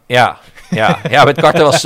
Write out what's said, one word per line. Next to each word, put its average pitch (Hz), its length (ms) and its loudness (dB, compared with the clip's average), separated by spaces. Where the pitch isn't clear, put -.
Ja, 123 320 0
ja, 107 280 -2
ja, 135 140 4
met 143 160 0
Carter 156 240 2
was 147 180 0
het - 40 -8